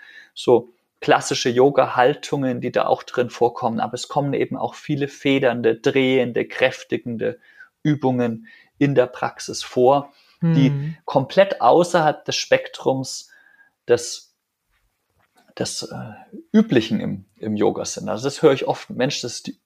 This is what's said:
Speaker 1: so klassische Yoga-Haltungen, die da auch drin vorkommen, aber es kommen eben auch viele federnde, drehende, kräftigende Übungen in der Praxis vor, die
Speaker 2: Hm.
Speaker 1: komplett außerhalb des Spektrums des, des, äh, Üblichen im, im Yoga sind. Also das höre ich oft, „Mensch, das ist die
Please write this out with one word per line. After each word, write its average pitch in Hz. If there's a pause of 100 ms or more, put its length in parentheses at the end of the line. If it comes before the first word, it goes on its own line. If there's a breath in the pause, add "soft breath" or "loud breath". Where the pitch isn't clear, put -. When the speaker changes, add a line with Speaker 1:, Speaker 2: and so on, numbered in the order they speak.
(320 loud breath)
Speaker 1:
so - (300)
klassische 131
Yoga-Haltungen, 131
die 123
da 117
auch -
drin 123
vorkommen, 113
aber 117
es -
kommen 143
eben 131
auch -
viele 143
federnde, 123
drehende, 131
kräftigende 117 (440 loud breath)
Übungen 123 (320 loud breath)
in 143
der 123
Praxis -
vor, 131 (260 soft breath)
die 151
Speaker 2:
Hm. 143
Speaker 1:
komplett 185
außerhalb 156
des -
Spektrums - (580 soft breath)
des, - (1200)
des, -
äh, 123 (400)
Üblichen 131
im, 98 (120)
im 107
Yoga 104
sind. -
Also 107
das 135
höre 147
ich -
oft, -
„Mensch, 123
das 120
ist -
die -